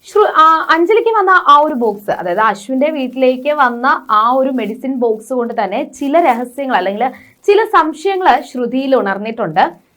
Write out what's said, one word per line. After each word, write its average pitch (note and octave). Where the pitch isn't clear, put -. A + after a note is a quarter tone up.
ശ്രു-, G#4
ആ, D#4+
അഞ്ജലിക്ക് F4
വന്ന G#4
ആ D#4+
ഒരു D4+
ബോക്സ്, G#3+
അതായത് F3
അശ്വിന്റെ B3+
വീട്ടിലേക്ക് C4
വന്ന C4+
ആ A3
ഒരു C4
മെഡിസിൻ B3+
ബോക്സ് A3+
കൊണ്ട് A#3
തന്നെ G#3+
ചില D4
രഹസ്യങ്ങൾ B3+
അല്ലെങ്കിൽ G3+
ചില G4+
സംശയങ്ങൾ F#4
ശ്രുതിയിൽ C4
ഉണർന്നിട്ടുണ്ട്. G3+